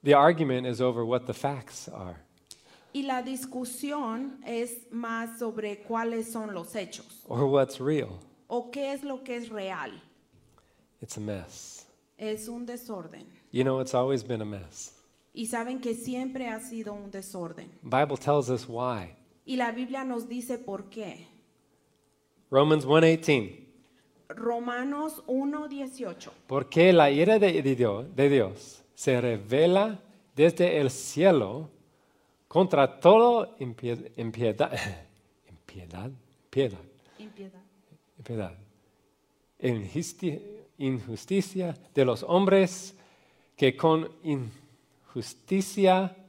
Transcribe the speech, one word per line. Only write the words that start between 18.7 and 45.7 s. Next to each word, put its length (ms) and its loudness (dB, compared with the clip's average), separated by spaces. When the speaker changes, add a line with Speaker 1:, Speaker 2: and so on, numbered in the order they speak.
Speaker 2:
Y 100 -6
la 160 -2
Biblia 320 -8
nos 240 -8
dice 300 -8
por 320 -10
qué. 360 -14
Speaker 1:
Romans 360 4
one 180 8
eighteen. 640 2
Speaker 2:
Romanos 1000 -6
uno 420 -4
dieciocho. 640 -12
Speaker 1:
Porque 460 4
la 180 8
ira 280 4
de, 240 4
de 140 2
Dio-, 260 0
de 140 4
Dios 540 0
se 260 0
revela 800 2
desde 460 4
el 100 2
cielo 800 2
contra 500 4
todo 600 8
impie-, 580 -8
impiedad, 560 -2
<laughs> 760 -12
impiedad, 600 -16
piedad. 300 -2
Speaker 2:
Impiedad. 440 -18
Speaker 1:
Impiedad. 340 -8
E 120 -2
injusti-, 720 -6
injusticia 960 -4
de 100 6
los 200 0
hombres 720 4
que 200 4
con 340 2
injusticia 1900 -2